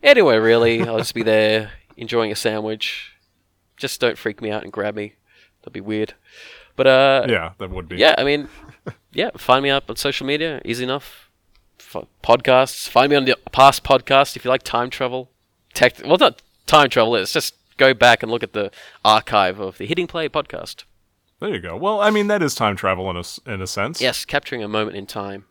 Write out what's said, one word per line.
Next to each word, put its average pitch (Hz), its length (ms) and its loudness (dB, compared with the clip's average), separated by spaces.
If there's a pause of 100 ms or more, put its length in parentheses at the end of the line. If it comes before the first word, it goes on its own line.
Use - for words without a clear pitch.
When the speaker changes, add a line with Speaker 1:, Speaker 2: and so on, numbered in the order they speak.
Speaker 1:
Anywhere, 185 400 6
really. 117 400 4
I'll 113 160 -2
just 110 160 -4
be 117 100 -4
Speaker 2:
<laughs> 110 120 2
Speaker 1:
there, 107 360 0 (260)
enjoying 113 340 -4
a 104 40 -6
sandwich. 110 760 -6 (640)
Just - 240 -10
don't - 180 -2
freak - 240 -8
me 110 80 -6
out 104 140 -6
and 98 80 -16
grab 104 240 -6
me. 104 180 -10 (480)
That'd - 120 -20
be 98 80 -14
weird. 107 320 -6 (640)
But, 131 100 4
uh, 135 400 4
Speaker 2:
Yeah, 90 300 -2
that 95 120 -10
would 92 200 -12
be. 90 80 -10
Speaker 1:
yeah, 120 200 4
I - 60 -2
mean, 143 240 -2 (320)
<laughs> - 320 -18
yeah, 202 240 -4
find 131 280 2
me 139 60 0
up 139 200 -2
on 117 80 -10
social 139 280 -6
media. 147 380 -4
Easy 120 200 -6
enough. - 460 -10 (500)
F-, - 260 -16 (180)
podcasts. 127 640 2
Find 131 220 2
me 147 80 2
on 135 80 0
the 127 100 0 (160)
past 135 320 6
podcast 135 520 2
if - 100 -14
you 123 40 -4
like 131 140 0
time 120 260 -4
travel. 127 400 -8 (440)
Tech, - 320 2
well, 156 120 4
not - 240 2 (240)
time 147 240 6
travel, 117 260 2
it's 95 180 -2
just - 220 -4 (220)
go 135 160 4
back 120 300 4
and 113 80 -6
look 117 120 -4
at 104 100 -12
the 101 180 -4 (320)
archive 104 560 2
of 95 180 -10
the - 80 -10
Hitting 165 220 -4
Play 160 220 -6
podcast. - 560 -10 (540)
Speaker 2:
There 190 140 -8
you 110 60 -6
go. 85 180 -12
Well, 202 240 -4
I 208 80 2
mean, 208 180 0
that 208 140 0
is 147 140 -2
time 104 200 0
travel 95 360 -2
in 87 40 -6
a 87 40 -8
s-, - 260 -14
in 101 160 -10
a 92 60 -8
sense. 110 340 -6
Speaker 1:
Yes, 127 240 -4
capturing 131 380 -8
a 104 40 -10
moment 107 300 -4
in 101 80 -12
time. 98 460 -12